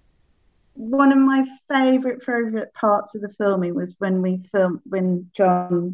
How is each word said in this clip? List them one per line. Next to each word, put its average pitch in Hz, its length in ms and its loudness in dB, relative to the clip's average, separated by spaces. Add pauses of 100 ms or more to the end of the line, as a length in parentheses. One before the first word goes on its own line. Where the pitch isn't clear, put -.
(760)
One 269 360 2
of 269 40 4
my 269 280 4 (240)
favourite, 262 520 0
favourite 226 520 -4
parts 208 420 -2
of 208 60 -10
the 202 80 -8
filming 185 460 -2
was 180 240 -8
when 185 220 -2
we 185 300 -2
filmed, 180 320 0
when 185 500 -4
John 180 600 0